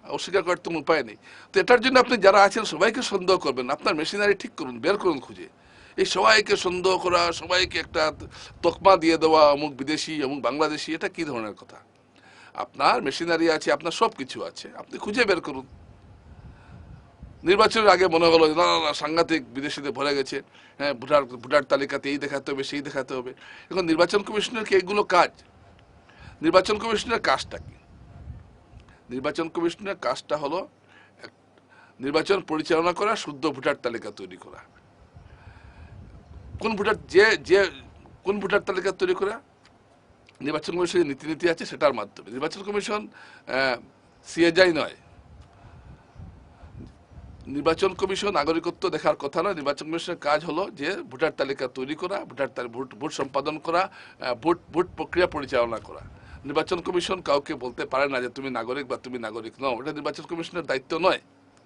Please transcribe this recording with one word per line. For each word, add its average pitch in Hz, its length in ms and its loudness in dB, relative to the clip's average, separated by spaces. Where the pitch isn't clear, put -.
অস্বীকার 175 400 -2
করার 175 140 0
তো - 60 -20
কোনো 165 160 -4
উপায় 147 240 2
নেই। 110 120 -12
তো 190 60 4
এটার 247 200 6
জন্য 254 200 6
আপনি 247 180 4
যারা 196 260 8
আছেন 208 200 4
সবাইকে 214 380 0
সন্দেহ 185 360 2
করবেন, 127 320 -2
আপনার 160 260 -2
মেশিনারি 202 380 0
ঠিক 202 220 -6
করুন, 127 240 -8
বের 175 180 2
করুন 170 220 0
খুঁজে। 92 300 -16
এই 190 80 2
সবাইকে 214 500 4
সন্দেহ 180 420 0
করা, 175 340 2
সবাইকে 175 480 -2
একটা 156 320 -2
তকমা 175 360 6
দিয়ে 160 200 4
দেওয়া, 156 340 8
অমুক 143 220 0
বিদেশি, 147 500 -4
অমুক 135 180 -4
বাংলাদেশি, 151 520 -2
এটা 180 160 -6
কী 175 140 -8
ধরনের 113 300 -8
কথা? - 240 -20
আপনার 160 480 0
মেশিনারি 165 480 0
আছে, 156 220 0
আপনার 151 200 -2
সব 226 180 2
কিছু 123 340 -10
আছে, - 320 -12
আপনি - 220 -14
খুঁজে 220 280 -2
বের 180 160 2
করুন। 156 260 -10
নির্বাচনের 208 460 4
আগে 185 180 6
মনে 165 180 4
হলো 165 220 8
যে 156 80 0
না, 175 100 4
না, 170 140 2
না, 151 140 0
সাংঘাতিক 151 600 -2
বিদেশিতে 139 380 -6
ভরে 139 240 -2
গেছে, 135 260 -4
হ্যাঁ, 143 160 -2
ভোটার, 135 300 2
ভোটার 127 400 0
তালিকাতে 139 460 -2
এই 143 80 -2
দেখাতে 139 340 -6
হবে, 135 120 -4
সেই 143 180 -6
দেখাতে 139 320 -8
হবে। 127 200 -8
এখন 180 160 -2
নির্বাচন 170 380 4
কমিশনের 214 420 -4
কি 196 100 2
এগুলো 196 280 2
কাজ? 175 280 4
নির্বাচন 185 360 4
কমিশনের 226 420 -2
কাজটা - 380 -2
কি? - 160 -16
নির্বাচন 147 400 -4
কমিশনের 175 460 -2
কাজটা - 420 -2
হলো 151 300 -4
এক-, 120 60 -18
নির্বাচন 160 420 0
পরিচালনা 160 520 0
করা, 208 220 0
শুদ্ধ 147 340 -4
ভোটার 139 260 -2
তালিকা 110 360 -6
তৈরি 92 260 -16
করা। - 220 -20
কোন 220 160 -2
ভোটার, - 320 0
যে, 196 300 6
যে, 170 280 4
কোন 202 160 -2
ভোটার 190 200 0
তালিকা 185 320 -2
তৈরি 185 220 0
করা? 202 280 -4
নির্বাচন 151 360 -4
কমিশনের 175 280 2
নীতি 139 220 -6
নীতি 160 220 -2
আছে, 165 160 -4
সেটার 139 280 2
মাধ্যমে। 104 380 -10
নির্বাচন 160 320 -8
কমিশন, 208 440 -4
আহ, 127 340 0
সিএজআই 170 480 4
নয়, 135 220 -4
নির্বাচন 185 460 0
কমিশন 196 380 -2
নাগরিকত্ব 165 580 -2
দেখার 151 260 0
কথা 143 280 -4
নয়। 196 100 -2
নির্বাচন 143 320 -4
কমিশনের 165 340 -6
কাজ 151 260 0
হলো 170 260 -4
যে 170 240 -6
ভোটার 156 360 -4
তালিকা 135 360 -4
তৈরি 131 280 -8
করা, 180 300 -8
ভোটার 139 220 -6
তালি-, 123 240 -10
ভোট, 127 240 -12
ভোট 147 160 -10
সম্পাদন 139 480 -6
করা, 175 300 -2
আহ, 123 160 -4
ভোট, 165 240 0
ভোট 175 240 0
প্রক্রিয়া 170 320 0
পরিচালনা 123 500 -2
করা। 73 220 -16
নির্বাচন 156 360 -2
কমিশন 180 400 -2
কাউকে 147 340 0
বলতে 127 300 -8
পারে 139 240 0
না 131 120 -2
যে 123 80 -6
তুমি 135 200 -8
নাগরিক 123 380 -6
বা 123 100 -4
তুমি 123 220 -12
নাগরিক 113 420 -10
নও, 131 200 -2
এটা 151 100 -8
নির্বাচন 147 320 -8
কমিশনের 165 420 -10
দায়িত্ব 135 320 -4
নয়। 170 240 2